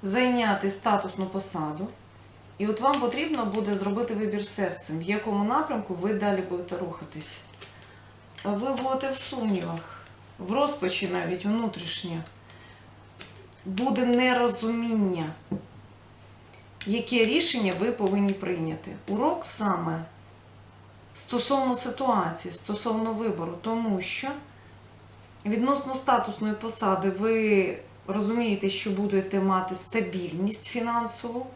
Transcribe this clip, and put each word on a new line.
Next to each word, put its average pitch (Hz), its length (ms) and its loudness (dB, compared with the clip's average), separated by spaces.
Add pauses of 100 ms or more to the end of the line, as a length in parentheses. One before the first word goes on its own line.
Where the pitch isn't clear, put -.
зайняти 220 680 2
статусну 196 560 0
посаду. 175 600 -4 (720)
І 202 80 -2
от 214 140 0
вам 269 200 4
потрібно 247 460 0
буде 202 300 0
зробити 202 380 -2
вибір 208 320 -2
серцем, 165 520 -4
в 165 40 -6
якому 208 420 0
напрямку 240 500 0
ви 196 200 0
далі 196 260 2
будете 180 380 -6
рухатись. 165 640 -8 (1040)
Ви 208 280 0
будете 262 380 0
в 262 60 -2
сумнівах, 185 880 -2 (340)
в 190 140 -6
розпачі 196 600 0
навіть 180 320 -2
внутрішнє. 175 760 -2 (1400)
Буде 240 420 2
нерозуміння, 233 1300 2 (1500)
яке 233 380 2
рішення 240 560 4
ви 233 120 2
повинні 202 400 4
прийняти. 175 640 -4 (120)
Урок 302 360 0
саме 170 600 0 (1080)
стосовно 254 640 2
ситуації, 208 800 0
стосовно 220 580 -2
вибору, 180 400 -2 (100)
тому 220 380 0
що - 280 -4 (1160)
відносно 269 480 2
статусної 220 600 2
посади 196 560 2
ви 214 680 4 (300)
розумієте, 208 640 0
що - 220 -2
будете 196 500 2
мати 185 340 2
стабільність 180 880 -2
фінансову. 233 920 -2